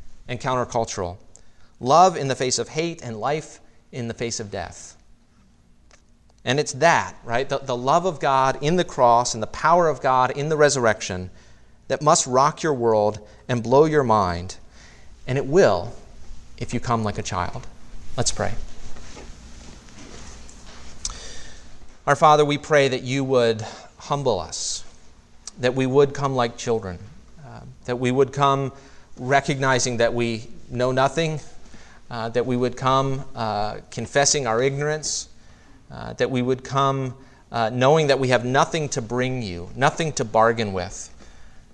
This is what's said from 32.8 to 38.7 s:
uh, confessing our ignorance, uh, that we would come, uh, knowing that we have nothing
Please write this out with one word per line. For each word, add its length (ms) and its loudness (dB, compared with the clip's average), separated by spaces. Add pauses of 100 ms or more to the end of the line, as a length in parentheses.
uh, 420 -2 (140)
confessing 560 0
our 160 2
ignorance, 680 -4 (640)
uh, 220 -12
that 160 0
we 120 0
would 220 -2
come, 500 0 (380)
uh, 200 0
knowing 360 6
that 100 6
we 100 2
have 160 4
nothing 440 2